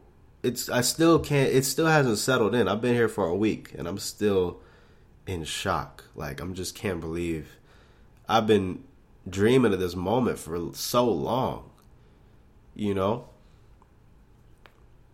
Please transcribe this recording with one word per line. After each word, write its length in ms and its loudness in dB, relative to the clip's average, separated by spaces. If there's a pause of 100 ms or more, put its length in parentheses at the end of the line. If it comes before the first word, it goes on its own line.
(420)
it's, 260 -4
I 120 0
still 380 4
can't, 340 2
it 120 4
still 220 0
hasn't 320 4
settled 360 2
in. 140 2
I've 120 0
been 140 2
here 140 2
for 180 -2
a 80 0
week 420 -2
and 100 -8
I'm 120 -8
still 640 -2 (640)
in 180 -6
shock. 600 -6 (100)
Like, 260 -10
I'm 140 -8
just 200 -10
can't 260 -6
believe 580 -6 (720)
I've 180 2
been 380 2 (440)
dreaming 460 4
of 60 -2
this 140 -2
moment 440 0
for 340 -6
so 320 0
long, 640 -2 (1040)
you 200 -2
know? 340 -2 (1900)